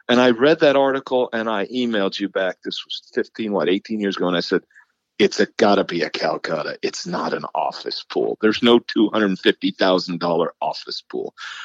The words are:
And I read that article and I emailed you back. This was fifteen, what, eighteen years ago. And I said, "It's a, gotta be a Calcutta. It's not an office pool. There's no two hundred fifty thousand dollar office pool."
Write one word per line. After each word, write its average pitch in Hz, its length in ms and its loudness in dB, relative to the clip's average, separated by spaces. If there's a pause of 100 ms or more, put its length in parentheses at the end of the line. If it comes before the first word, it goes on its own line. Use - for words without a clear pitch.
And 123 120 4
I 127 100 6
read 143 300 4
that 143 160 6
article 135 560 0
and 113 180 -4
I 101 160 -2
emailed 117 520 -2
you 98 100 -2
back. 92 360 -2
This 98 200 -8
was - 180 -12 (120)
fifteen, 110 380 -4
what, 85 160 0
eighteen 101 320 -2
years 98 160 -2
ago. 90 100 -2
And 90 100 0
I 85 40 0
said, 107 220 -2 (580)
"It's - 180 2
a, 104 80 2 (100)
gotta 101 280 4
be 85 180 -4
a 76 80 -2
Calcutta. 78 720 -4
It's - 240 -8
not 82 260 -6
an - 120 -4 (100)
office - 560 -6
pool. 57 300 -2
There's 110 200 2
no 120 200 6
two 110 300 2
hundred 101 280 0
fifty 98 320 2
thousand 92 480 0
dollar 85 420 0
office - 400 -8
pool." - 320 -10 (320)